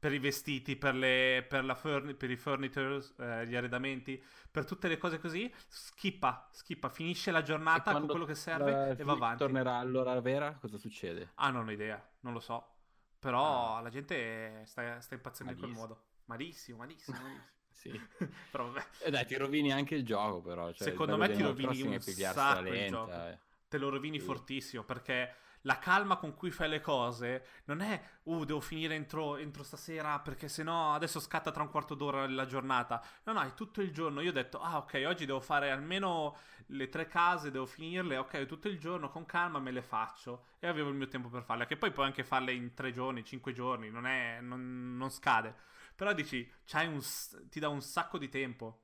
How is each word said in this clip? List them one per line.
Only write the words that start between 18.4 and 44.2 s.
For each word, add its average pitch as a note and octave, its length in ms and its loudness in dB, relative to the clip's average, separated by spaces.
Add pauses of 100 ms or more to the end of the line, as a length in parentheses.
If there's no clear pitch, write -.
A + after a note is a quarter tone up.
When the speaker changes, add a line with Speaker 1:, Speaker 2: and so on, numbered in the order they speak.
Speaker 1:
Però A#2+ 200 -2
vabbè. C#3 140 -4 (200)
Speaker 2:
E E3 60 2
dai, C3 140 4
ti C3 120 -2
rovini C#3 360 4
anche C#3 220 2
il C#3 100 2
gioco, G#2 380 2
però, F2 300 -4
cioè, F#2+ 160 -2
Speaker 1:
Secondo F#2 280 2
Speaker 2:
bello - 60 6
Speaker 1:
me G3+ 60 6
Speaker 2:
di G#3 60 4
Speaker 1:
ti G#3 80 2
Speaker 2:
Animal C#3+ 100 4
Speaker 1:
rovini C3 160 0
Speaker 2:
Crossing B2+ 240 0
è G2 40 0
Speaker 1:
un F#2+ 80 -4
Speaker 2:
pigliarsela G2 500 4
Speaker 1:
sacco F#2 120 0
il F#2 80 0
Speaker 2:
lenta, F#2+ 220 0
Speaker 1:
gioco. G#2 160 -4 (160)
Speaker 2:
eh. F2 100 -12 (300)
Speaker 1:
Te D3+ 100 -2
lo C#3 100 0
rovini C#3+ 300 -4
Speaker 2:
Sì. B2+ 60 -6
Speaker 1:
fortissimo, C3 580 -6
perché B2 520 -2 (280)
la C#3 160 2
calma F#3+ 380 4
con D3+ 180 -6
cui F3+ 160 -4
fai D#3+ 180 0
le D#3 120 0
cose B2 680 0 (200)
non D3 140 -2
è, G3+ 200 -2 (240)
"Uh, D#3+ 200 0
devo D3 160 0
finire D#3 360 -2
entro, D3 400 -2
entro D3 260 -8
stasera, D3+ 580 -4
perché D3 280 -6
sennò D#3+ 460 2
adesso D#3 260 0
scatta - 320 -2
tra D3+ 100 -2
un D3 80 -2
quarto D3 240 -2
d'ora C3+ 340 0
la C3 180 0
giornata." B2+ 560 2 (220)
No, A3 80 -2
no, G#3+ 80 2
hai C3 140 -2
tutto G#3+ 260 -6
il F#3+ 120 0
giorno. D3 280 -2
Io F3 100 2
ho F3 40 -2
detto, - 260 -2
"Ah, E3 180 -2
ok, C#3 280 0
oggi F3 180 0
devo C3+ 160 0
fare C#3 300 4
almeno D#3+ 640 0 (300)
le C3+ 220 -4
tre D#3 180 -2
case, E3+ 440 4
devo C3 160 -2
finirle, E3 520 -2
ok, C#3 280 -2
tutto D#3+ 220 -6
il F#3+ 100 -4
giorno, D#3+ 300 -4
con E3 160 -8
calma F3 360 2
me C3 100 -4
le B2+ 120 -2
faccio." A#2+ 640 -4 (140)
E - 80 -4
avevo D3+ 240 2
il C#3 60 -2
mio C3+ 120 -2
tempo B2+ 220 -4
per A#2+ 120 -6
farle, A#2+ 240 0
che D3+ 120 -2
poi G#3 140 4
puoi C#3 140 4
anche C3+ 180 0
farle C3 280 2
in B2 220 -4
tre C3 180 -2
giorni, B2+ 320 -2
cinque C3 280 -8
giorni, A#2+ 360 -2
non A#2 180 -6
è, A#2+ 360 0